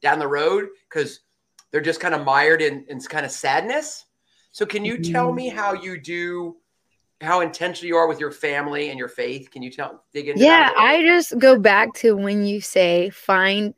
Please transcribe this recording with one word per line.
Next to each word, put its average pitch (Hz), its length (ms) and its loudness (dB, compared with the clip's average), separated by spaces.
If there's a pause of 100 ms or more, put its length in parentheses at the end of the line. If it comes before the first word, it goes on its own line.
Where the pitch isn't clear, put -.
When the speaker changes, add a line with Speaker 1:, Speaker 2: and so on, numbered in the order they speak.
Speaker 1:
down 147 180 0
the 147 80 -4
road, 165 400 0 (220)
'cause - 320 -8 (500)
they're 151 100 -2
just 160 200 -4
kinda 175 220 -2
mired 147 380 2
in, 139 260 -4
in - 120 -14
kinda 147 300 -8
sadness. 196 760 -4 (460)
So - 140 -6
can 208 200 -6
you 226 140 -6
tell 170 280 -2
Speaker 2:
Mm-hmm. 247 80 -2
Speaker 1:
me 254 140 -6
how 208 240 -4
you 185 260 -10
do, 175 580 -10 (640)
how 175 200 0
intentional 170 460 -6
you 170 100 0
are 165 100 4
with 156 120 -4
your 147 120 -8
family 147 580 -6
and 135 100 -12
your 123 100 -10
faith? 131 420 -8
Can 131 120 -16
you 127 80 -12
tell, - 320 -14 (100)
dig 147 160 -8
into 147 100 0
Speaker 2:
Yeah, 269 100 8
Speaker 1:
that 320 180 6
a - 120 0
little 214 80 6
Speaker 2:
I 294 100 4
Speaker 1:
bit? 330 100 2
Speaker 2:
just 339 320 2
go 262 200 8
back 208 360 4
to 220 200 2
when 202 300 -2
you 202 160 -4
say, 175 500 2
"Find 196 680 0